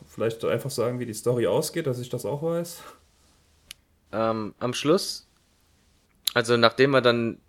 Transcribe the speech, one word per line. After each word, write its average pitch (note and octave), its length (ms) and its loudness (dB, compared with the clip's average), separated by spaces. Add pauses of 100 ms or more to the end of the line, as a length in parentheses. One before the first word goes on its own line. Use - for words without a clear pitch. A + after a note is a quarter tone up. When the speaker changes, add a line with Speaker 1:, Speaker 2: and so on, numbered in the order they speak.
Speaker 1:
vielleicht A2+ 360 -4
einfach A#2 280 -2
sagen, B2 260 -2
wie B2 80 -6
die A2+ 80 -10
Story A#2+ 320 0
ausgeht, C#3 400 0
dass B2 140 -4
ich A#2+ 80 -10
das C3 160 -8
auch C#3+ 180 -4
weiß? E3+ 400 -4 (1300)
Speaker 2:
Ähm, A2 480 -2
am B2 160 -4
Schluss, - 540 0 (1040)
also A#2+ 220 4
nachdem B2+ 380 6
er B2+ 80 6
dann A#2 360 2 (100)